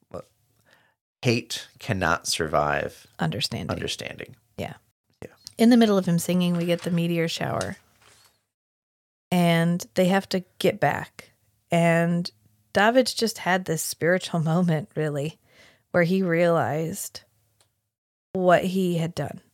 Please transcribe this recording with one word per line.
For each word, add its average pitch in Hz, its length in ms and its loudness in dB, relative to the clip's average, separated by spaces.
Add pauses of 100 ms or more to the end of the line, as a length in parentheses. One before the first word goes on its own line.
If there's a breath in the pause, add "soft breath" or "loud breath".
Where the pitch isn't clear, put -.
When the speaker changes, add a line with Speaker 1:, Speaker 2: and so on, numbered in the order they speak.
(120)
Speaker 1:
well, - 120 -14 (1000 soft breath)
hate - 460 -2 (120)
cannot 90 480 -2
survive 76 800 -2 (120)
Speaker 2:
Understanding. - 560 -4
Speaker 1:
understanding. - 600 -10 (220)
Speaker 2:
Yeah. - 180 -10 (460)
Speaker 1:
Yeah. - 100 -18 (260)
Speaker 2:
In 226 120 6
the 247 80 8
middle 214 200 4
of 185 80 0
him 170 140 2
singing, 175 360 0
we 170 100 -2
get 170 180 -2
the 175 80 -4
meteor 170 360 0
shower. - 480 -4 (1600)
And 170 640 2
they 180 120 2
have 190 240 0
to 185 140 -2 (140)
get 190 220 0
back. - 520 -4 (380)
And 170 600 2 (440)
Davidge 240 420 2
just - 240 -4
had 185 260 0
this 160 180 -4
spiritual 175 560 -2
<laughs> - 0 -
moment, 165 560 0
really, 151 420 -4 (540 soft breath)
where 175 120 4
he 190 200 2
realized 165 960 0 (1120)
what 180 320 4
he 180 320 0
had 165 160 -2
done, - 280 -8 (120)